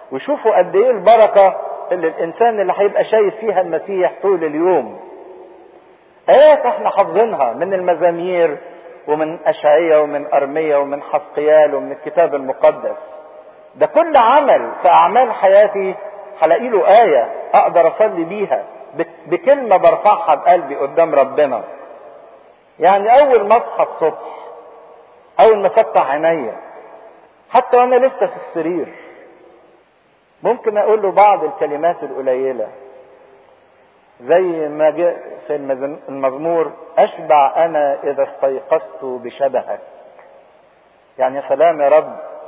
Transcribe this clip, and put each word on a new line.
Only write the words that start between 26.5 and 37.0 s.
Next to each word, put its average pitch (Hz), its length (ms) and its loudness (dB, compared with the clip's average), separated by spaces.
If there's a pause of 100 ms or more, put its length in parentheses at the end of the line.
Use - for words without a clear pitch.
حتى 247 280 2
وانا 254 180 2
لسه 247 320 0
في - 80 -10 (140)
السرير، 165 380 -6 (1600)
ممكن 220 340 -2
اقول 214 240 2
له 196 100 -2
بعض 190 320 4
الكلمات 156 600 -4
القليلة، 131 640 -4 (1500)
زي 160 460 -2
ما 151 220 0
جاء 175 280 -2 (300)
في 147 80 -6
المزم-، 139 440 -8 (100)
المزمور: 143 600 -4 (260)
"أشبع 156 560 0 (120)